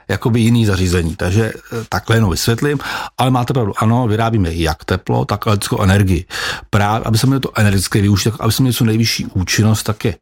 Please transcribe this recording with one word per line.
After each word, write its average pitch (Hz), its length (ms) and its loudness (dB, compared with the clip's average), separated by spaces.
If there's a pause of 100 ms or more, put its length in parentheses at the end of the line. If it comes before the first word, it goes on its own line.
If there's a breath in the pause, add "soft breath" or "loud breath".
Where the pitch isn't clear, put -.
jakoby 113 320 0
jiný 113 260 4
zařízení, 90 500 0
takže, 107 380 0
eh, 117 340 -12
takhle - 280 -2
jenom 110 140 2
vysvětlím, 127 480 -2 (400 loud breath)
ale 127 120 2
máte 127 220 0
pravdu, 117 240 0
ano, 117 300 2
vyrábíme 107 480 0
jak 82 300 -2
teplo, 120 400 -2
tak - 220 -4
elektrickou 107 360 -2
energii. 95 420 2 (460 loud breath)
Právě, 104 360 0
aby 110 120 0
jsme 131 80 2
měli 135 140 2
to - 180 -6
energetické 104 420 2
využití, 101 300 2
tak 110 100 -10
aby 113 120 0
jsme - 100 0
měli 123 120 2
co 120 100 0
nejvyšší 110 420 0
účinnost, 104 560 0
tak - 220 -6
je 101 180 -2